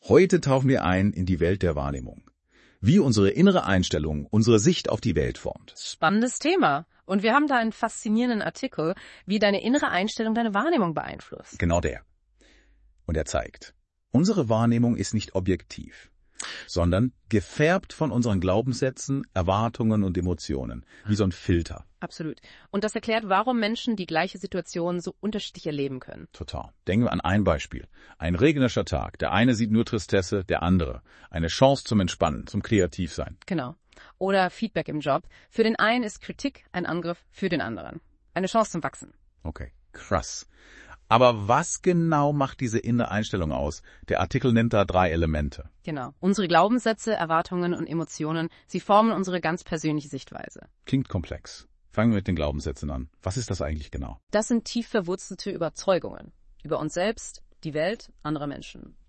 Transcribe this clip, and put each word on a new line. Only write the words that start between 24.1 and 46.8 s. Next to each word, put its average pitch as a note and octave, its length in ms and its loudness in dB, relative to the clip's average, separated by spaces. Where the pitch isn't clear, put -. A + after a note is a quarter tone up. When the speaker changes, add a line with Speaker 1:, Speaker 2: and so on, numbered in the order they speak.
Speaker 2:
Situation F3 640 -4
so F3+ 200 -10
unterschiedlich - 460 -8
erleben C#3 340 -4
können. - 320 -16
Speaker 1:
Total. - 400 -10
Denken A2+ 180 4
wir - 60 0
an - 80 -2
ein G2 240 2
Beispiel. D2 420 -2
Ein E2+ 160 0
regnerischer B2+ 500 2
Tag. B1 340 -4
Der - 120 -2
eine A#2 240 4
sieht G#2+ 160 0
nur A2 140 4
Tristesse, G2 600 0
der - 200 0
andere E2 380 2
eine E2 160 -2
Chance C3+ 380 4
zum G#2+ 160 2
Entspannen, D#2+ 480 -2
zum G#2 120 -4
Kreativsein. F2 840 -2
Speaker 2:
Genau. D3+ 300 -6
Oder F#3+ 320 2
Feedback - 380 -4
im D3+ 100 -6
Job. D3 300 -2
Für - 140 0
den A3 140 2
einen A#3+ 260 2
ist - 180 -8
Kritik - 520 -10
ein F3+ 140 -4
Angriff, E3+ 440 -4
für - 180 -6
den D#3+ 120 -2
anderen F#2 400 -8
eine F#3 140 -2
Chance A3 240 0
zum E3+ 100 -4
Wachsen. - 300 -10
Speaker 1:
Okay, D2 280 -12
krass. - 560 -6
Aber A2+ 380 4
was C#3 360 0
genau E3 500 2
macht C#3 280 -4
diese A2+ 180 0
innere A#2+ 320 0
Einstellung G2 420 -2
aus? C#2 300 -4
Der - 120 0
Artikel B2 320 2
nennt A2+ 200 4
da G2+ 140 4
drei F#2 240 4
Elemente. D#2 580 -2
Speaker 2:
Genau. C#3+ 360 -8
Unsere F#3+ 280 2
Glaubenssätze, G#3+ 640 4